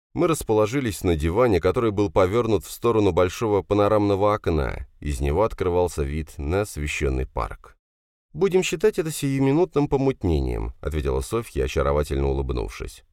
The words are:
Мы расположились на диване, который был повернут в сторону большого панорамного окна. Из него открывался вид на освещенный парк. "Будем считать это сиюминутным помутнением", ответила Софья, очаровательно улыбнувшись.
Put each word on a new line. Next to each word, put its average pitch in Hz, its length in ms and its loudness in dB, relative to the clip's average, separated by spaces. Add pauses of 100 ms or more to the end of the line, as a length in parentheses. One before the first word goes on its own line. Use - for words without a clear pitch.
(160)
Мы 170 120 0
расположились 113 760 0
на 87 120 2
диване, 87 440 2
который 107 320 0
был 101 180 0
повернут 104 560 2
в - 60 -14
сторону 110 400 2
большого 95 500 2
панорамного 101 720 2
окна. 78 540 -2 (120)
Из 71 220 -6
него 73 220 0
открывался 90 580 0
вид 76 360 -6
на 78 240 -2
освещенный 73 680 -4
парк. - 500 -10 (560)
"Будем 180 300 2
считать 208 340 0
это 160 140 -2
сиюминутным 143 760 0
помутнением", 73 960 0
ответила 69 400 -2
Софья, 110 440 -4
очаровательно 69 640 0
улыбнувшись. 65 840 -6